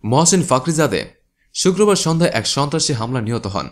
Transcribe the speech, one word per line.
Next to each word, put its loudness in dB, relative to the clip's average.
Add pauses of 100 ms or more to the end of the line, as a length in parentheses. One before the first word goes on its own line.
মহসিন 4
ফখরিজাদে 0 (540)
শুক্রবার 2
সন্ধ্যায় 2
এক -2
সন্ত্রাসী -2
হামলা -4
নিহত -4
হন। -4